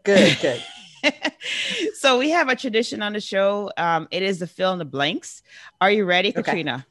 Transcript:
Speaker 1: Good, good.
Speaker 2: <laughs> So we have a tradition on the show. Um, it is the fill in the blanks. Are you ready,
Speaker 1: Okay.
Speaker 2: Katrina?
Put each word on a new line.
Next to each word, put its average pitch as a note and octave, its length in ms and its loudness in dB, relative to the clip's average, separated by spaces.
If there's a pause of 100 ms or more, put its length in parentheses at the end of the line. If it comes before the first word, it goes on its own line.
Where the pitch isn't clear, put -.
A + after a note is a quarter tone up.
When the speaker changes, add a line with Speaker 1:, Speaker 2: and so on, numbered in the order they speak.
Speaker 1:
Good, F#3 360 6
good. C3 260 -2 (380)
Speaker 2:
<laughs> D4 80 2 (840)
So C4 240 4
we D4 120 0
have D#4+ 180 2
a B3+ 60 2
tradition A3+ 460 -2
on G#3 120 -4
the G#3 80 -4
show. G3+ 560 0
Um, E3 340 0
it F3+ 120 -2
is F#3+ 160 -2
the F3+ 80 -8
fill F#3 260 -2
in F3+ 60 -4
the D#3+ 60 -6
blanks. C#3+ 560 -4 (400)
Are F#3+ 100 6
you G#3 140 2
ready, F3+ 300 2
Speaker 1:
Okay. - 220 -2
Speaker 2:
Katrina? C3 340 -6